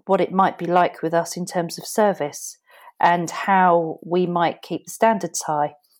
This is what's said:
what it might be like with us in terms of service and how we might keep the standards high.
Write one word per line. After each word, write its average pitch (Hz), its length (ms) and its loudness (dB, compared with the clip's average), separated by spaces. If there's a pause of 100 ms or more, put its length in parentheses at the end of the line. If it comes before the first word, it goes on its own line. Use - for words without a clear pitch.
what 190 140 2
it 170 120 -2
might 190 260 2
be 175 80 -8
like 175 360 2
with 165 120 -2
us 170 220 -2
in 180 100 -6
terms 170 320 -6
of - 80 -14
service - 720 -2 (420)
and 170 300 2
how 175 720 2
we 175 240 0
might 170 360 -2
keep - 220 -8
the - 80 -16
standards 220 500 0
high. 151 320 -2 (260)